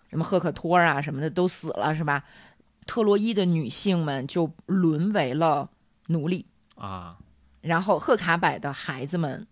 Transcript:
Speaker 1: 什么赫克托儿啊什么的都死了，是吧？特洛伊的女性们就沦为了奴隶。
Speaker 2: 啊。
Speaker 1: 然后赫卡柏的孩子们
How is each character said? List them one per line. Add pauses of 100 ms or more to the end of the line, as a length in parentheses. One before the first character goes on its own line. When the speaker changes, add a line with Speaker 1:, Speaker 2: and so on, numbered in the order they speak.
(120)
Speaker 1:
什
么
赫
克
托
儿
啊
什
么
的
都
死
了，
是
吧？ (600)
特
洛
伊
的
女
性
们
就 (180)
沦
为
了 (420)
奴
隶。 (300)
Speaker 2:
啊。 (440)
Speaker 1:
然
后
赫
卡
柏
的
孩
子
们